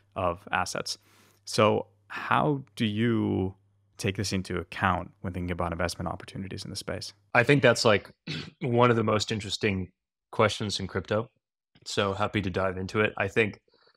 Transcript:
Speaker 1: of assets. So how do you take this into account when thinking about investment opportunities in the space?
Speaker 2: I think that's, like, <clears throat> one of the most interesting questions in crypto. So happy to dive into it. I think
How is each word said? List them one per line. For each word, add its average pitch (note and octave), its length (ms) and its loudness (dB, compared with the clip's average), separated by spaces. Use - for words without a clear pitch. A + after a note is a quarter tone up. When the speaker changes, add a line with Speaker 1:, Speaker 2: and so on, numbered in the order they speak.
Speaker 1:
of F2+ 380 -2
assets. - 460 -4
So G#2+ 440 2
how C3 540 0
do A#2+ 100 0
you G#2 680 0
take G2 200 -2
this G2+ 160 -2
into F#2 260 -2
account F2+ 520 -2
when F#2+ 100 -6
thinking F2 180 -4
about F2 220 -2
investment E2+ 360 -4
opportunities F#2+ 560 -10
in - 60 -12
the F#2 60 -12
space? - 360 -10
Speaker 2:
I B2 80 4
think C#3+ 200 6
that's, A#2 220 6
like, G#2 260 4
<clears throat> - 240 -12
one A#2+ 300 4
of A2+ 60 4
the A2+ 80 2
most G#2+ 280 0
interesting G2 580 -2
questions G#2 500 0
in F#2+ 60 -6
crypto. G#2 440 -2
So G2+ 280 0
happy G2+ 300 0
to F#2+ 80 0
dive F#2+ 280 -2
into F#2 220 -2
it. G#2+ 160 2
I G2+ 120 -2
think G#2+ 320 0